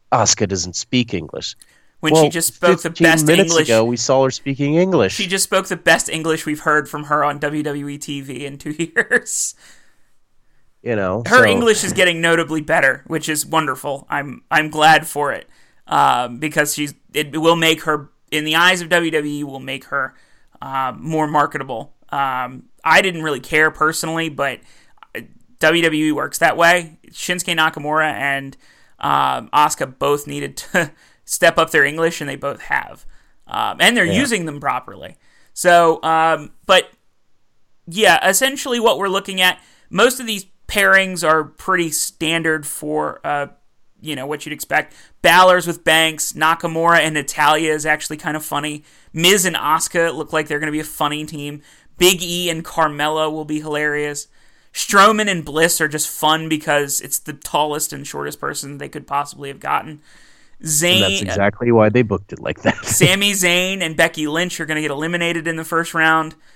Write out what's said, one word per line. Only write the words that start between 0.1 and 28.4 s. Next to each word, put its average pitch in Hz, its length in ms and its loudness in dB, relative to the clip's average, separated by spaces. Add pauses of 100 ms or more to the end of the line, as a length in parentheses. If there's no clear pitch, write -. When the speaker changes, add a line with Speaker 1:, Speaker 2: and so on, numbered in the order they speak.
Speaker 1:
Asuka 107 360 2
doesn't 90 280 -6
speak 120 380 -2
English. 78 420 -8 (460)
Speaker 2:
When 156 120 2
she 160 100 8
Speaker 1:
Well, 147 60 4
Speaker 2:
just 165 260 -4
spoke 175 260 2
the 165 80 -6
Speaker 1:
fifteen 165 160 2
Speaker 2:
best 160 200 4
Speaker 1:
minutes 170 260 4
Speaker 2:
English 160 180 2
Speaker 1:
ago, 113 160 4
we 120 100 0
saw 135 300 2
her 131 60 0
speaking 139 440 -4
English. 165 380 2
Speaker 2:
She 202 120 -4
just 185 200 -2
spoke 190 220 0
the 180 100 -4
best - 320 2
English 160 360 -4
we've 151 140 -4
heard 151 300 0
from 147 160 -10
her 147 180 0
on 143 160 -2
W 151 240 -4
W 143 240 -6
E 143 100 -10
T 143 220 -10
V 139 260 -12
in 139 120 -14
two 139 140 -10
<laughs> 160 240 -6
years. - 600 -2 (1300)
Speaker 1:
You 117 160 -4
know, 98 300 -2
Speaker 2:
Her 214 100 4
Speaker 1:
so 254 80 8
Speaker 2:
English 226 400 2
is 180 80 -4
getting 175 260 2
notably 165 400 0
better, 151 480 0
which 160 220 -4
is 151 160 -4
wonderful. 139 640 -4
I'm, 143 420 -6
I'm 156 180 2
glad 156 380 4
for 147 240 -2
it, 95 160 -10 (400)
um, 123 520 2
because 151 340 -2
she's, 147 200 -6 (200)
it 151 260 -4
will 160 160 4
make 160 280 2
her, 147 260 -4 (220)
in 151 120 -2
the 156 140 -2
eyes 180 240 4
of 165 80 -12
W 170 200 2
W 151 240 -2
E, 147 120 -8
will 135 160 -12
make 135 240 -12
her, 135 280 -6 (480)
uh, 135 360 -4
more 156 280 -2
marketable. 143 680 -4 (160)
Um, 131 540 -4 (200)
I 165 180 4
didn't 175 220 -4
really 147 160 -4
care 156 320 0
personally, 165 560 -2
but 139 320 -6 (1000)
W 165 240 4
W 156 240 2
E 156 40 2
works 143 280 -6
that 156 180 2
way. 170 400 2 (140)
Shinsuke 180 460 -4
Nakamura 156 540 0
and, 139 460 -6 (420)